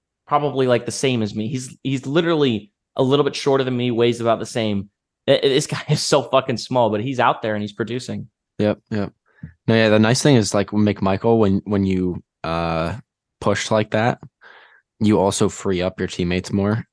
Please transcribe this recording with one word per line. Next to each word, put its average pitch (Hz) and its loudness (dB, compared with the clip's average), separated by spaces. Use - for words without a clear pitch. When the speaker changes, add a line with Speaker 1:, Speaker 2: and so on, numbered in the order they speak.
Speaker 1:
probably, 139 0
like, 120 2
the 110 -8
same 127 0
as 101 -4
me. 107 -4
He's, 127 -8
he's 135 -4
literally 147 0
a 135 2
little 139 2
bit 139 -4
shorter 135 0
than 127 -4
me, 123 -2
weighs 120 0
about 113 0
the 110 -8
same. 104 -4
I, 139 6
I, - 0
this 139 2
guy - -8
<laughs> - -20
is 147 0
so 147 2
fucking 131 0
small, 120 0
but 104 -2
he's 127 -4
out 123 2
there 107 -4
and 104 -4
he's 104 -8
producing. 113 -8
Speaker 2:
Yep, 104 0
yep. 104 -6
No, 113 4
yeah, 110 6
the 107 6
nice 113 4
thing 147 6
is, 107 4
like, 101 0
McMichael, 104 2
when, 98 2
when 98 0
you 92 -2
uh, 82 -4
pushed - -2
like 107 0
that, 113 0
you 104 4
also 98 2
free 90 -4
up 92 -4
your 92 -4
teammates 90 -4
more, 101 -2